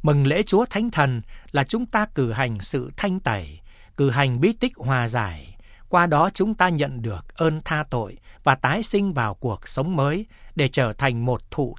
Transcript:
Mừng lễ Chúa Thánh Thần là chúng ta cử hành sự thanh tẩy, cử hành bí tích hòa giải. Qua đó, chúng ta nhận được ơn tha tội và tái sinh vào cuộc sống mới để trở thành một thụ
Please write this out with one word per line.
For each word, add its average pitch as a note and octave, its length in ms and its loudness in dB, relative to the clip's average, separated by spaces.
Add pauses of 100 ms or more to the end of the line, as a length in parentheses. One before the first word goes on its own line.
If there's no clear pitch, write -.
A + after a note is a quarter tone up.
Mừng C#3+ 260 4
lễ E3+ 160 2
Chúa G#3+ 220 4
Thánh A3 260 -2
Thần C3 300 2 (300)
là C#3 120 2
chúng A#3 220 -2
ta G#3+ 200 0 (100)
cử B2 160 0
hành A2+ 300 -2
sự C3 360 -4
thanh F#3+ 220 -2
tẩy, E2 400 -4 (380)
cử C#3 120 4
hành B2+ 300 2
bí G#3 140 4
tích B3 220 -2
hòa B2 320 0
giải. G2 500 -4 (320)
Qua F3 180 4
đó, D#3+ 260 4
chúng G#3+ 220 0
ta F3+ 140 2
nhận C#3 320 -2
được G#2+ 340 -8
ơn D#3 300 0
tha D3+ 240 -2
tội A2 280 -4 (260)
và C3+ 120 6
tái E3 280 0
sinh G3 300 0
vào A2+ 200 0
cuộc - 340 -6
sống E3 280 -2
mới D3+ 300 0 (300)
để C#3+ 120 2
trở B2 260 0
thành A#2+ 320 0
một B2 260 -2
thụ C3+ 280 -4